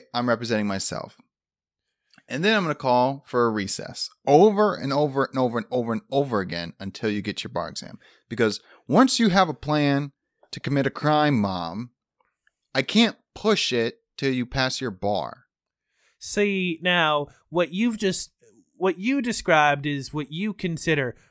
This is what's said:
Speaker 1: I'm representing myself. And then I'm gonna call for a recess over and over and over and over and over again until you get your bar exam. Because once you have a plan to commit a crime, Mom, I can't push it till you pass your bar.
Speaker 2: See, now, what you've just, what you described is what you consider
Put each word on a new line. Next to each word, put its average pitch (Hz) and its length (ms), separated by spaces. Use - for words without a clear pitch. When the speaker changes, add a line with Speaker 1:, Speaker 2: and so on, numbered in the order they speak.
Speaker 1:
I'm 120 140
representing 117 400
myself. - 500
And 139 140
then 220 120
I'm 202 80
gonna 151 120
call 127 500
for 120 200
a 117 40
recess - 600
over 196 500
and 139 160
over 139 340
and 131 140
over 120 180
and 110 140
over 120 220
and 110 80
over 135 300
again 85 380
until 98 300
you 104 120
get 95 220
your 107 80
bar 82 180
exam. - 300
Because 110 320
once 233 320
you 226 100
have 180 180
a 151 60
plan 143 580
to - 80
commit 135 260
a 135 60
crime, 147 480
Mom, 95 520
I 135 60
can't 208 360
push - 380
it 117 300
till 135 160
you 123 120
pass 131 360
your 120 100
bar. 95 540
Speaker 2:
See, 190 640
now, 156 460
what 160 240
you've 220 240
just, 196 340
what 175 240
you 262 220
described 151 640
is 143 280
what 151 180
you 190 220
consider 156 640